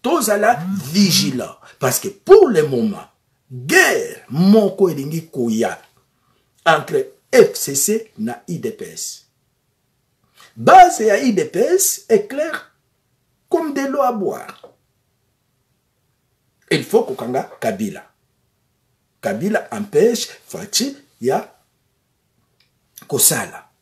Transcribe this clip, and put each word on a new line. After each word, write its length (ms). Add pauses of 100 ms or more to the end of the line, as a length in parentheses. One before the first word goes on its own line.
Tozala 580 (340)
vigilant. 640 (220)
Parce 200
que 100
pour 400
le 180
moment, 380 (460)
guerre 760
moko 600
elingi 400
koya 520 (840)
entre 480 (200)
F 220
C 200
C 440
na 300
I 100
D 120
P 140
S. 420 (1300)
Base 460
ya 220
I 100
D 140
P 120
S 500
est 180
claire 480 (760)
comme 240
de 140
l'eau 160
à 100
boire. 600 (2000)
Il 140
faut 180
kokanga 560
Kabila. 460 (1160)
Kabila 480
empêche 580 (180)
Fachi 500 (240)
ya 300 (1600)
kosala. 640 (120)